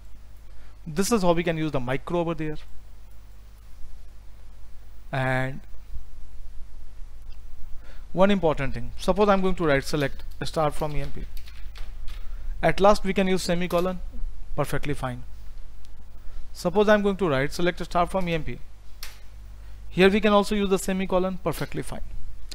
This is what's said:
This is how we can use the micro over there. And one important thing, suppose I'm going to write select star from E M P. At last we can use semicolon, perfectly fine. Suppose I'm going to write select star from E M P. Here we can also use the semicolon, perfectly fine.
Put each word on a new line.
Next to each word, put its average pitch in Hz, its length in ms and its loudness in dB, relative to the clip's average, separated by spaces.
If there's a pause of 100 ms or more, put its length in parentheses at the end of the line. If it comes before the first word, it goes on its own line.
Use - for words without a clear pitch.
(880)
This 170 240 0
is 226 120 2
how 175 100 6
we 170 100 4
can 165 140 0
use 156 160 -2
the 139 80 0
micro 139 400 -2
over 165 140 -2
there. 156 240 -4 (2500)
And 131 500 -2 (2500)
one 190 180 8
important 151 440 2
thing, 120 240 0
suppose 190 320 4
I'm 190 100 6
going 185 140 6
to 175 100 0
write 139 200 4
select 143 380 0 (220)
star 151 260 2
from 151 240 0
E 143 60 4
M 143 100 2
P. - 120 2 (1400)
At 165 160 4
last 202 260 6
we 196 100 2
can 196 120 4
use 185 160 2
semicolon, 175 580 0 (540)
perfectly 143 380 2
fine. 127 300 -4 (1300)
Suppose 196 380 2
I'm 208 100 6
going 202 160 2
to 180 120 0
write 135 260 2
select 175 280 0
star 175 240 2
from 180 220 0
E 165 60 0
M 156 100 0
P. 120 140 -2 (1300)
Here 190 220 6
we 214 100 2
can 208 140 4
also 202 200 4
use 202 140 2
the 190 100 2
semicolon, 190 640 0
perfectly 151 380 -2
fine. - 220 -2 (520)